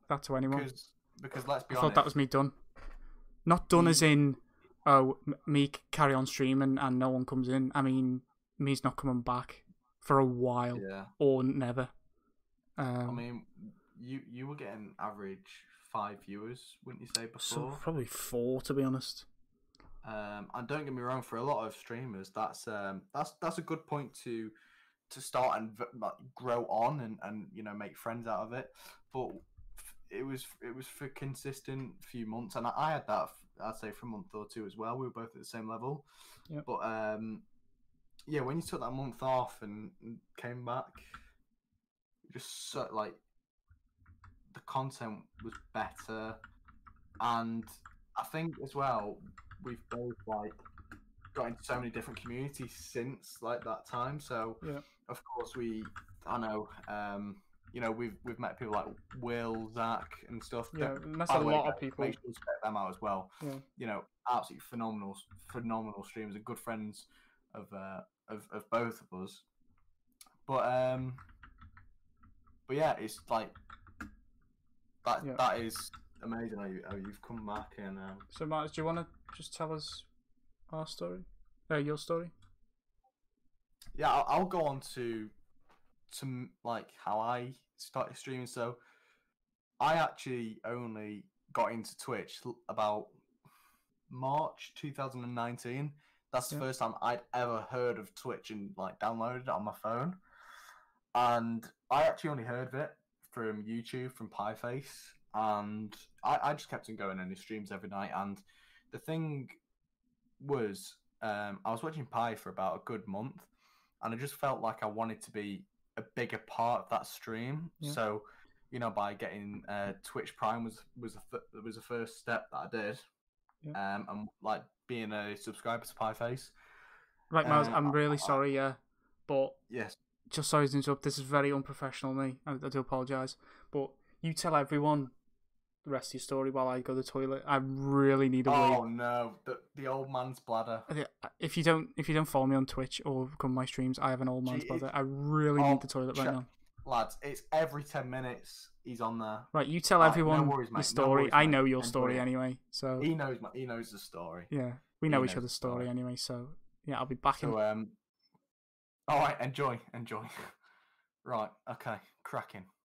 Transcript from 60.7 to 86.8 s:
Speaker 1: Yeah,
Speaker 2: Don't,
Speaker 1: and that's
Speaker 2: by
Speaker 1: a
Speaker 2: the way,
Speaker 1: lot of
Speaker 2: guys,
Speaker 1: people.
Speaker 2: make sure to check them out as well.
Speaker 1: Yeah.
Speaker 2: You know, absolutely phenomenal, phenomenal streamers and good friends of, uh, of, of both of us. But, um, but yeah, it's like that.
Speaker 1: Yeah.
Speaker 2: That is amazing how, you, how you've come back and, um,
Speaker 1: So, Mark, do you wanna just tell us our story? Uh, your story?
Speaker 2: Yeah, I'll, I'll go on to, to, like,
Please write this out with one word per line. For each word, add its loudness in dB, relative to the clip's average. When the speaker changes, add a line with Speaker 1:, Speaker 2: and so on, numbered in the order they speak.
Speaker 1:
Yeah, 0
Speaker 2:
Don't, -6
Speaker 1:
and -6
that's 0
Speaker 2:
by 6
Speaker 1:
a 6
Speaker 2:
the 2
way, 6
Speaker 1:
lot 4
of 2
Speaker 2:
guys, -8
Speaker 1:
people. -4
Speaker 2:
make -2
sure -12
to -10
check -6
them -2
out -2
as -12
well. -2
Speaker 1:
Yeah. -6
Speaker 2:
You -6
know, -6
absolutely 0
phenomenal, -6
phenomenal -4
streamers -10
and -12
good -8
friends -8
of, -14
uh, -10
of, -12
of -10
both 0
of -12
us. -14
But, 2
um, 0
but 0
yeah, 6
it's -8
like 0
that. 0
Speaker 1:
Yeah. -4
Speaker 2:
That 4
is -6
amazing -6
how, -6
you, -8
how -6
you've -12
come -10
back -8
and, -10
um, -12
Speaker 1:
So, -8
Mark, -2
do -6
you -2
wanna -2
just -14
tell -4
us -10
our -6
story? -8
Uh, 2
your 0
story? -4
Speaker 2:
Yeah, 4
I'll, 6
I'll 4
go 0
on 0
to, -4
to, -6
like, -4